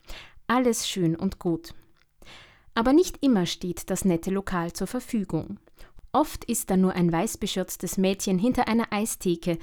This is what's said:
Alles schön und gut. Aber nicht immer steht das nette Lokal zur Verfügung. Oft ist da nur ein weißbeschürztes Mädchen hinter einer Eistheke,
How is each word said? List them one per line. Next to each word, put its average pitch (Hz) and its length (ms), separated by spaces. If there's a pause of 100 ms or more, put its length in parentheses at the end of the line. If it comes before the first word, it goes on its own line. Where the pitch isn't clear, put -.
(460)
Alles 240 420
schön 170 280
und 190 220
gut. 165 360 (1000)
Aber 233 180
nicht 349 300
immer 220 240
steht - 420
das 185 160
nette 175 260
Lokal 185 440
zur 190 120
Verfügung. 202 720 (540)
Oft - 340
ist - 240
da 190 80
nur 185 160
ein 170 180
weißbeschürztes 185 840
Mädchen 190 400
hinter 247 300
einer 226 220
Eistheke, 180 720